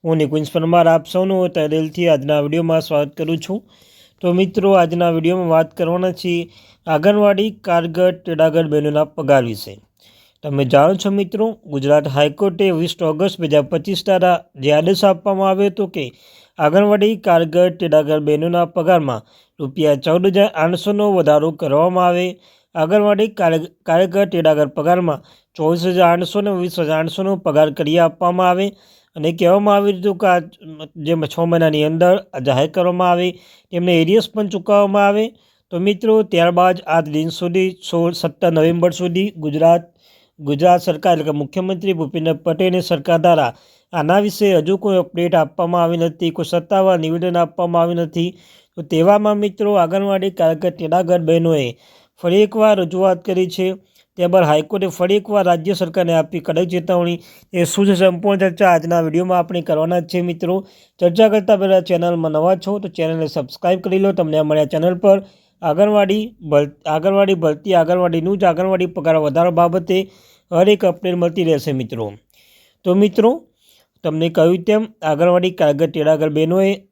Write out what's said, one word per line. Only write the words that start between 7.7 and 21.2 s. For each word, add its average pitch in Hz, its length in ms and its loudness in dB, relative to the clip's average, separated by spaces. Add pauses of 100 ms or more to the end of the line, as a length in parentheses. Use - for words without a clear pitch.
તેડાગર 160 560 0
બહેનોના 151 380 0
પગાર 139 380 0
વિશે. 101 340 -10 (640)
તમે 139 220 -2
જાણો 147 280 4
છો 196 160 -4
મિત્રો, 202 380 -2 (180)
ગુજરાત 143 420 0
હાઈકોર્ટે 165 640 0
વીસ 165 300 -4
ઓગસ્ટ 170 400 -2
બે 160 60 -4
હજાર 147 140 4
પચીસ 165 440 -6
દ્વારા 180 380 2 (120)
જે 139 160 0
આદેશ 170 340 2
આપવામાં 190 440 0
આવ્યો 196 180 0
હતો 196 200 -4
કે 143 240 -8 (460)
આંગણવાડી 202 580 2
કારગર 175 540 2
તેડાગર 156 500 0
બહેનોના 165 460 0
પગારમાં 160 600 0 (340)
રૂપિયા 147 360 0
ચૌદ 170 320 0
હજાર 196 280 0
આઠસોનો 196 580 -2
વધારો 151 380 2